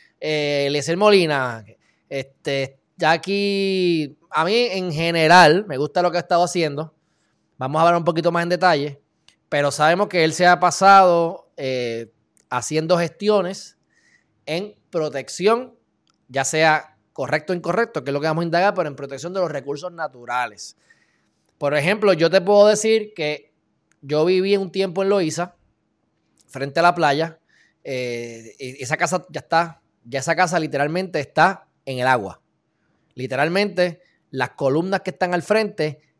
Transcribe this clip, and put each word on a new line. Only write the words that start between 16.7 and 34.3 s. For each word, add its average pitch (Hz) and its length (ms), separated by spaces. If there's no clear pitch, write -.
correcto 151 400
o - 20
incorrecto, 175 480
que 139 60
es - 20
lo 143 80
que 151 60
vamos 160 160
a - 20
indagar, 175 300
pero 165 160
en 135 60
protección 139 360
de 190 80
los 165 100
recursos 143 400
naturales. 123 840
Por 143 180
ejemplo, 190 380
yo 165 160
te 180 140
puedo 202 240
decir 214 500
que 151 340
yo 147 240
viví 190 320
un 190 120
tiempo 190 320
en 190 60
Loíza, 180 480
frente 135 320
a 165 60
la 170 100
playa. 160 460
Eh, 120 800
e-, 131 180
esa 135 180
casa 175 320
ya 151 120
está, 165 420
ya 127 160
esa 160 160
casa 175 240
literalmente 156 580
está 165 480
en 131 140
el 123 80
agua. 107 340
Literalmente, 170 840